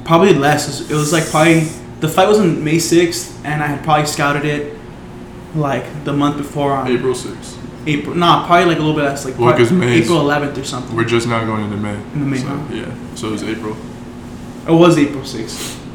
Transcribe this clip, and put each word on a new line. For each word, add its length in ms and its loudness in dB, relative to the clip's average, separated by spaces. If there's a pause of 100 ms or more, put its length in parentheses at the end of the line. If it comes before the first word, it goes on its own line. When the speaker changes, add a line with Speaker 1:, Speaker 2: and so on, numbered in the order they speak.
Speaker 1:
probably 300 6
less. 560 0
It 60 0
was, 180 0
like, 160 0
probably, 380 4 (320)
the 80 -2
fight 200 4
was 120 6
on 240 2
May 160 2
sixth, 680 0
and 160 -2
I 60 -2
had 160 -4
probably 240 2
scouted 380 -2
it, 300 -4 (800)
like, 280 0 (220)
the 80 -2
month 240 2
before 360 -2
on 140 -2
Speaker 2:
April 260 0
sixth. 420 -10 (300)
Speaker 1:
April, 300 -2
nah, 320 2
probably, 180 6
like, 120 2
a 40 -2
little 140 2
bit 80 0
less, 220 -2
like, 120 -6
Speaker 2:
Well, 120 4
Speaker 1:
probably 160 6
Speaker 2:
'cause 60 2
May 280 4
is 60 2
Speaker 1:
April 160 2
eleventh 360 0
or 60 -8
something. 320 -8
Speaker 2:
We're 80 0
just 240 0
now 180 0
going 200 -2
into 120 -4
May. 180 -4 (200)
Speaker 1:
In 60 -2
the 40 -2
May, 120 -2
Speaker 2:
So, 100 -4
Speaker 1:
huh? 80 -6 (180)
Speaker 2:
yeah, 100 -6 (300)
so 140 -8
it 60 -4
was 100 -6
April. 340 -6 (920)
Speaker 1:
It 60 2
was 240 8
April 260 0
sixth. 560 -10 (160)